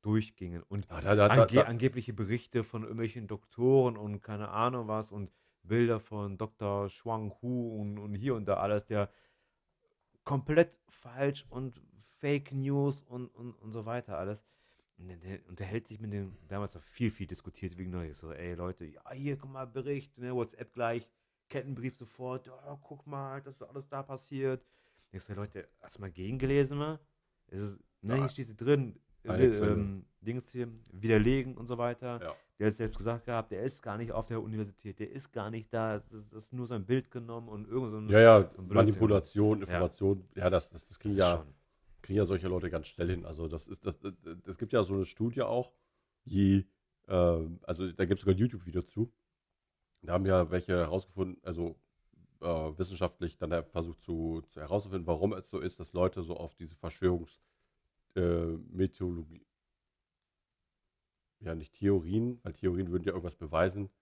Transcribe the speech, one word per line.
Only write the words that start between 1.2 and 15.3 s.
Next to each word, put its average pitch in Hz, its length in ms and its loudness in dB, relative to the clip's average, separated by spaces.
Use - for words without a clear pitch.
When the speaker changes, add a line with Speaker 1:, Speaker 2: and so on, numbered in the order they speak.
Speaker 2:
da, 104 40 6
Speaker 1:
ange-, 110 100 0
Speaker 2:
da. 123 80 8
Speaker 1:
angebliche 117 500 -2
Berichte 110 500 -2
von 110 200 -8
irgendwelchen 113 440 -6
Doktoren 123 680 2
und 104 240 -8
keine 104 280 -10
Ahnung 117 380 -2
was 107 240 -4
und 101 200 -10
Bilder 113 360 2
von 101 380 -8
Doktor 101 520 -2
Chuang 110 520 -6
Hu 120 400 -4
und, 104 160 -6
und 104 160 -10
hier 120 220 -2
und 107 100 -6
da 98 120 2
alles, 104 280 0
der 104 240 0
komplett 151 480 2
falsch 139 600 -4
und 127 320 -10
Fake 143 340 -2
News 139 500 0
und, 123 320 -12
und, 120 180 -14
und 110 180 -16
so 110 140 -10
weiter 113 320 -8
alles. 101 260 -6
Und 90 120 -18
der, 90 80 -16
der 90 220 -12